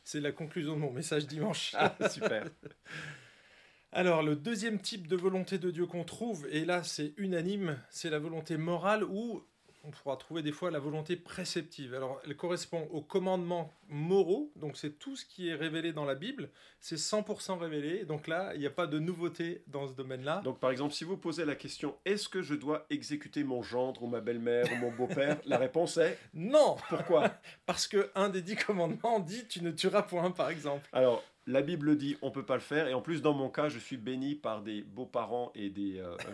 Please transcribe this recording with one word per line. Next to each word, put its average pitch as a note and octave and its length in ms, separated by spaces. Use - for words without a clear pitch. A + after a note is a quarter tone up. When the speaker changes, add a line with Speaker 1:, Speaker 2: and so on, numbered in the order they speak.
Speaker 1:
C'est D3+ 160
la D3 100
conclusion D#3 440
de D3+ 40
mon D3 140
message D3 340
dimanche. D#3 500
Speaker 2:
Ah, E3 200
super. B2 400
Speaker 1:
<laughs> - 480
Alors, F3 300
le D3+ 140
deuxième G#3 440
type F#3+ 260
de F3 100
volonté F#3 420
de F3+ 120
Dieu F3 160
qu'on F3 180
trouve, F3 460
et D#3 140
là F3 200
c'est D3 320
unanime, F3+ 600
c'est - 200
la D3+ 80
volonté D#3+ 380
morale, F3 480
ou G#3 380
on D3 60
pourra C3+ 260
trouver D#3+ 260
des D3+ 80
fois F3 220
la D3+ 80
volonté D3+ 340
préceptive. D#3+ 800
Alors, C3 300
elle C#3+ 120
correspond E3+ 540
aux D#3 120
commandements F3 680
moraux, F#3 680
donc D3 200
c'est D3 220
tout C#4 160
ce C4 100
qui F3+ 240
est E3 60
révélé D#3+ 380
dans D3+ 120
la C3+ 120
Bible, A3+ 340
c'est - 180
cent G#3+ 240
pour G#3+ 180
cent F#3+ 160
révélé, E3 480
donc D3+ 220
là, F3+ 280
il D3+ 60
n'y C#3 60
a C#3+ 40
pas E3+ 180
de D3+ 100
nouveauté E3+ 680
dans C#3 180
ce C3 80
domaine-là. C3 480
Speaker 2:
Donc, B2+ 160
par B2+ 140
exemple, C#3+ 200
si - 120
vous F#3 120
posez E3 280
la D3 100
question, « - 500
Est-ce G3+ 240
que F#3 140
je D3 120
dois D3+ 360
exécuter C#3+ 540
mon B2+ 180
gendre A#2+ 400
ou A#2+ 60
ma A#2+ 120
belle-mère A#2+ 520
ou A#2+ 40
mon A#2+ 140
beau-père ? » B2+ 560
La C#3 100
réponse D3+ 420
est E3 200
Speaker 1:
Non. G#3+ 420
Speaker 2:
Pourquoi ? F3 440
Speaker 1:
<laughs> - 160
Parce - 200
que G3+ 300
un G3+ 120
des F#3 140
dix G3 140
commandements G#3 640
dit, « G3+ 280
Tu F3 140
ne E3+ 80
tueras F#3 320
point », F3+ 300
par D3+ 180
exemple. D3 420
Speaker 2:
Alors, B2+ 300
la C3+ 140
Bible D3+ 340
dit, C#3+ 260
on C3+ 100
peut C3 120
pas C3 120
le A#2 40
faire, D3 280
et B2+ 60
en B2+ 60
plus, - 220
dans D3+ 100
mon C3+ 160
cas, D3 200
je A#2+ 100
suis C3 180
béni C3 380
par A2 300
des G#2+ 180
beaux-parents A#2+ 720
et G2+ 160
des, F#2+ 300
euh, F2+ 160